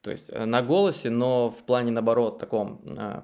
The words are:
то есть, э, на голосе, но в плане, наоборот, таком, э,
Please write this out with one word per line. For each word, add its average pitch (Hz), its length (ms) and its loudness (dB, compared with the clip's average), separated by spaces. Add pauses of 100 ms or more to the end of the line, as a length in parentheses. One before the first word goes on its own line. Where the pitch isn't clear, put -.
то 104 100 -8
есть, - 200 -12
э, 110 140 -6
на 120 160 2
голосе, 160 480 2
но 123 400 2
в - 160 -18
плане, 120 260 2
наоборот, 113 460 2
таком, - 480 -4
э, - 380 -10